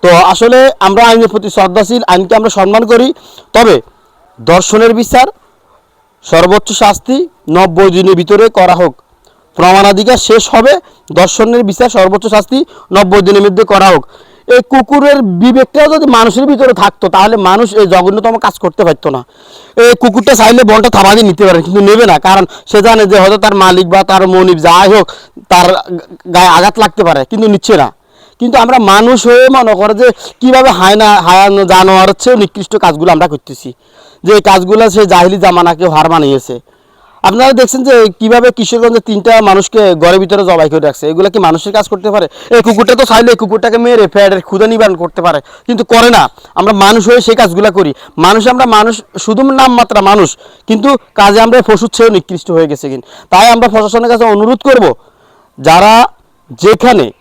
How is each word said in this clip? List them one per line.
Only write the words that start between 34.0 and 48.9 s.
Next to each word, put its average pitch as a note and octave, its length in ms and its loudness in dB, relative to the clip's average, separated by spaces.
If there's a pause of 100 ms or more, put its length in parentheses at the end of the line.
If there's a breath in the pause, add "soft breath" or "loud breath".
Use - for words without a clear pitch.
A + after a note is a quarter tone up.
যে F3+ 80 0
এই G#3 80 4
কাজগুলো G3+ 500 0
সে G3+ 160 0
জাহিলি F3+ 300 2
জামানাকে F3 520 0
হার D#3 220 0
মানিয়েছে। C#3 500 -2 (600 soft breath)
আপনারা A#3+ 300 0
দেখছেন C4 320 0
যে C4 100 2 (260)
কীভাবে A#3+ 300 2
কিশোরগঞ্জে A#3 500 -2
তিনটা A3 400 0
মানুষকে G3 540 0
ঘরের E3+ 240 0
ভিতরে G3 260 -2
জবাই E3 260 0
করে D#3 100 -2
রাখছে, D3 280 -4
এগুলা F3 200 -2
কি G#3 100 -4
মানুষের E3 340 -2
কাজ G#3 160 -2
করতে G3+ 220 -6
পারে? G3 160 -2 (240 loud breath)
এই A#3 120 2
কুকুরটা A3 320 0
তো B3+ 100 0
চাইলে A#3 260 0
এই A#3 60 2
কুকুরটাকে A3 420 -4
মেরে A#3 280 0
পেটের G3 340 0
ক্ষুধা F#3+ 260 -2
নিবারণ G#3+ 300 0
করতে F3 260 -10
পারে, D#3+ 180 -2 (260 loud breath)
কিন্তু A#3+ 180 -4
করে A#3 260 2
না। E3+ 180 2 (260 soft breath)
আমরা G3 180 -6
মানুষ G3+ 360 0
হয়ে B3 120 4
সেই A3+ 140 0
কাজগুলা G3+ 360 -2
করি। F3 240 -4 (240 loud breath)
মানুষ, G3+ 300 0
আমরা B3 180 0
মানুষ, A3 360 -2 (180)